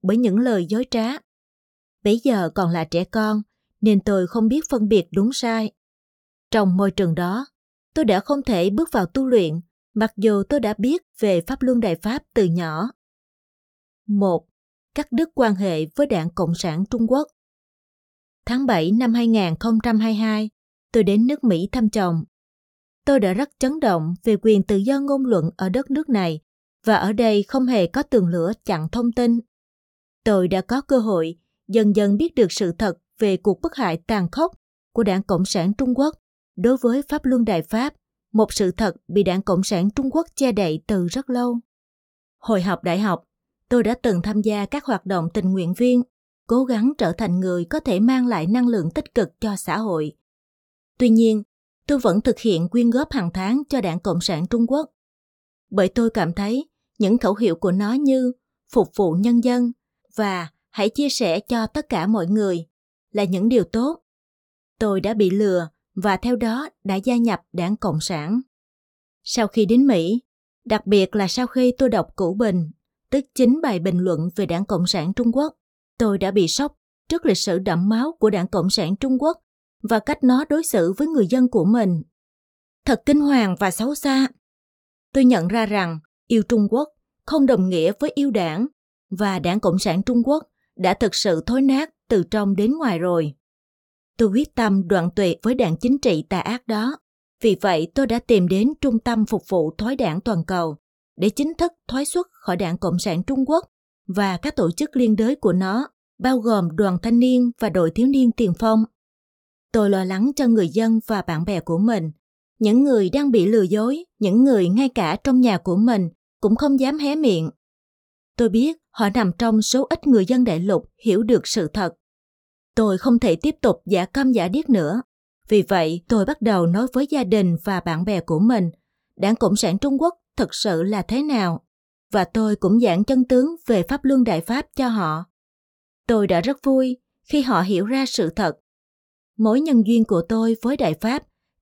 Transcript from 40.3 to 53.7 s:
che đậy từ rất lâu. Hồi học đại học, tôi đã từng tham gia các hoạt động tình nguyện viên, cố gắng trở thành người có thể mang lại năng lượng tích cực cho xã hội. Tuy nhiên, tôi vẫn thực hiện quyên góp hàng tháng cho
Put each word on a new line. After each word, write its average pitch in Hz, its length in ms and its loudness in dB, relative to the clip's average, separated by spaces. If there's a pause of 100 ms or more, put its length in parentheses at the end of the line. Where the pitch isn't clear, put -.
che 262 160 0
đậy 170 340 -2
từ 185 200 -2
rất 262 240 -8
lâu. 247 280 -4 (800)
Hồi 202 240 -2
học 185 200 -4
đại 180 180 -2
học, 196 240 -2 (440)
tôi 247 140 2
đã 214 200 0
từng 180 200 0
tham 208 180 -2
gia 208 260 -2
các 285 180 -8
hoạt 214 220 -6
động 180 280 -4
tình 185 180 -2
nguyện 185 220 -4
viên, 247 280 2 (440)
cố 247 180 0
gắng 247 340 0
trở 180 140 0
thành 180 280 -2
người 180 240 -2
có 294 160 -4
thể 196 200 -2
mang 247 260 2
lại 180 200 -2
năng 240 220 0
lượng 185 260 0
tích 302 200 -8
cực 214 140 0 (120)
cho 208 160 -4
xã 180 220 -6
hội. 165 340 -4 (840)
Tuy 247 100 4
nhiên, 220 340 4 (440)
tôi 285 120 2
vẫn 208 220 2
thực - 180 -2
hiện 175 300 0
quyên 240 220 2
góp 269 220 -2
hàng 180 220 -2
tháng 202 340 -2
cho 269 120 -2